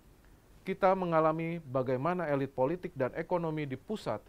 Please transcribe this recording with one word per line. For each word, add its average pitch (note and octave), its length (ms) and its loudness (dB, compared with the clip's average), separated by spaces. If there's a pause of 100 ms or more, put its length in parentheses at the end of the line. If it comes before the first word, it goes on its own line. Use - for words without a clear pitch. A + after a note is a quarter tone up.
(640)
Kita F#3+ 320 4
mengalami E3 680 2
bagaimana C3+ 680 0
elit C#3 240 0
politik E3 400 -2
dan B2 160 0
ekonomi D#3+ 560 -2
di C3 80 -6
pusat B2 520 -6